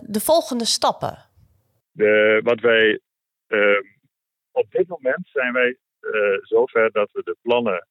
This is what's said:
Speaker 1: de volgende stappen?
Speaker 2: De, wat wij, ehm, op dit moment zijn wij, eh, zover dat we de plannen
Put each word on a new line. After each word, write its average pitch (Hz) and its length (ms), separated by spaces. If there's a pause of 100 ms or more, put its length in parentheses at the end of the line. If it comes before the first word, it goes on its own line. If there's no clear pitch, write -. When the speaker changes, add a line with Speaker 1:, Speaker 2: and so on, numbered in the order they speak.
Speaker 1:
de 208 160
volgende 294 460
stappen? - 520 (720)
Speaker 2:
De, 107 520
wat 117 160
wij, 113 400 (480)
ehm, 101 340 (680)
op - 200
dit 175 160
moment 160 400
zijn 127 260
wij, 127 240 (220)
eh, 104 420
zover 113 500
dat 104 200
we 101 120
de 87 180
plannen 117 500